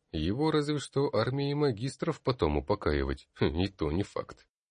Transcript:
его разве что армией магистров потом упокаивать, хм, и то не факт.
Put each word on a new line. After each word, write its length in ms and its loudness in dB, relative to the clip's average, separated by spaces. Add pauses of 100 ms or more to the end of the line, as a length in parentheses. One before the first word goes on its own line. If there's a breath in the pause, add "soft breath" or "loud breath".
(120)
его 380 0
разве 280 0
что 360 -2
армией 400 0
магистров 680 -2
потом 340 2
упокаивать, 800 0
хм, 120 2 (140)
и 80 2
то 220 -2
не 140 0
факт. 420 -8 (240)